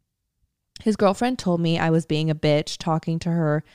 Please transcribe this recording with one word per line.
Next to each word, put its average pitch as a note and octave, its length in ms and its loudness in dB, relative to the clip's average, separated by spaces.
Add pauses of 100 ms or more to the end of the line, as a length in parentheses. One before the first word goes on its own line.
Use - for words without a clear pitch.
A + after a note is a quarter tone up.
(800)
His A3 120 2
girlfriend A3+ 440 0
told F3 220 0
me E3 180 0
I E3 120 2
was D#3+ 160 2
being D#3 240 0
a D#3 60 2
bitch D3+ 420 0
talking E3 420 -2
to E3+ 100 -4
her D#3 340 0 (100)